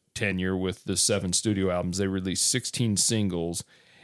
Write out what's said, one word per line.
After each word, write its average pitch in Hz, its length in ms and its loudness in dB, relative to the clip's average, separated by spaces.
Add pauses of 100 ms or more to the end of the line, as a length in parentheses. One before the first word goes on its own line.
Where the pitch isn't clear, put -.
(140)
tenure 95 420 0
with 92 280 -4
the 95 120 -2
seven 95 360 2
studio 95 380 2
albums, 90 280 -2
they 98 80 2
released 95 420 0
sixteen 117 480 0
singles, 87 680 0 (420)